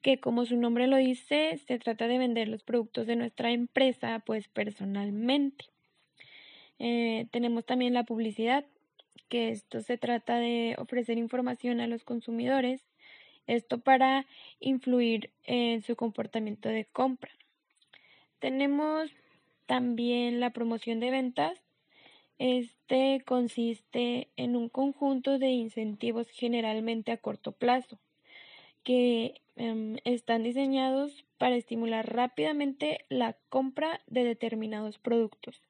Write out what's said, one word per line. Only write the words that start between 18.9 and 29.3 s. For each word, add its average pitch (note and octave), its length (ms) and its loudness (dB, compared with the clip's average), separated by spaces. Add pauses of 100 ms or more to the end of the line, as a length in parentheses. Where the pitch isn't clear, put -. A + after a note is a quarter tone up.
también A#3+ 720 0
la A#3+ 120 0
promoción A#3 500 -4
de B3 100 0
ventas. C4+ 500 -2 (800)
Este B3+ 880 2
consiste A#3+ 1080 -2
en B3 180 -2
un A#3 140 -2
conjunto C4+ 720 0
de C4 100 2
incentivos A3+ 840 -2
generalmente A3+ 800 -2
a A3+ 60 -2
corto - 360 -8
plazo B3 460 0 (840)
que, B3 560 2 (160)